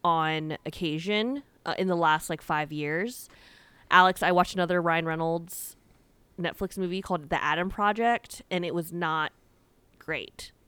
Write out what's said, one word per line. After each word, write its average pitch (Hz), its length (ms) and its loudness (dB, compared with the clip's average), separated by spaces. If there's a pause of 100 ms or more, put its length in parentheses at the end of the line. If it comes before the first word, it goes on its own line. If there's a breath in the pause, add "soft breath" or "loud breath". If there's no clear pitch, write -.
on 156 640 0
occasion, 202 760 -2 (240)
uh, 165 120 -4
in 190 100 0
the 175 80 2
last, 160 340 2
like, 160 100 -4
five 151 320 -4
years. 156 560 -4 (640 soft breath)
Alex, 185 320 8
I 175 100 4
watched 180 220 4
another 180 260 2
Ryan 165 260 2
Reynolds 165 680 -4 (640)
Netflix 175 380 -4
movie 185 240 -4
called 160 280 -4
The 165 120 0
Adam 160 280 0
Project, 220 800 0
and 175 140 0
it 165 100 -4
was 170 180 -4
not 160 400 -2 (680)
great. - 520 -10 (180)